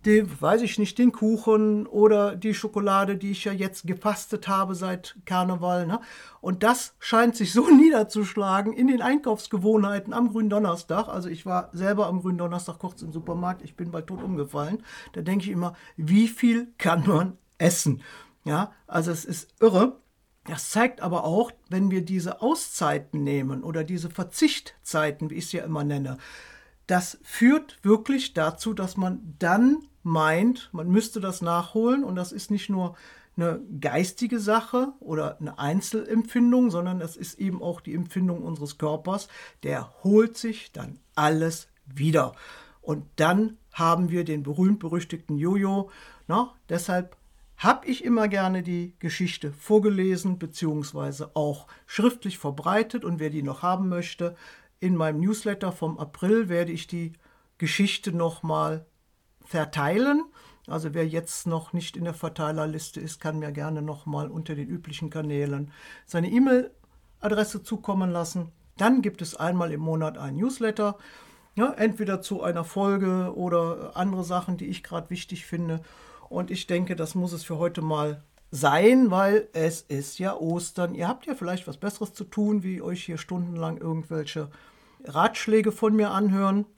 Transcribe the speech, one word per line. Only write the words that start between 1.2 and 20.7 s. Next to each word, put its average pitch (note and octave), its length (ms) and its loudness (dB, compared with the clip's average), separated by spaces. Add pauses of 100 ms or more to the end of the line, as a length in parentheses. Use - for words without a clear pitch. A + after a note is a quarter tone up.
oder G#3 520 4
die G#3 160 -2
Schokolade, G3+ 640 0
die G3 140 -6
ich G3 120 -6
ja G3+ 80 -2
jetzt F#3+ 340 -6
gefastet G3+ 600 -4
habe F#3+ 260 0
seit F3+ 520 -8
Karneval“, F3+ 600 0
ne? G3 140 -2 (400)
Und F#3 240 -2
das A#3+ 340 2
scheint A#3 380 4
sich F3+ 160 -2
so B3 180 4
<laughs> D#4 60 12
niederzuschlagen G#3 960 6
in B3+ 160 4
den B3+ 140 4
Einkaufsgewohnheiten G#3+ 1120 2
am A#3 160 2
Gründonnerstag. G#3 800 0
Also F3+ 180 -6
ich E3+ 180 -10
war F3+ 280 -2
selber G3 340 0
am F3+ 140 -2
Gründonnerstag F3 580 -4
kurz F3+ 220 -10
im E3 100 -10
Supermarkt, F3 520 -6
ich - 120 -18
bin F3 160 -8
bald E3 160 -10
tot F#3 160 -10
umgefallen. D3+ 580 -4 (300)
Da - 100 -10
denke F3+ 220 -2
ich G3+ 80 -6
immer, F3 240 -4 (220)
„Wie G3 320 4
viel A#3 480 2
kann E3 280 2
man F#3 320 2 (200)
essen?“ E3 440 2 (440)
Ja, D#3+ 260 -2 (160)
also E3+ 240 0
es E3 140 -6
ist - 340 -10
irre. A3 400 6 (460)
Das - 260 -8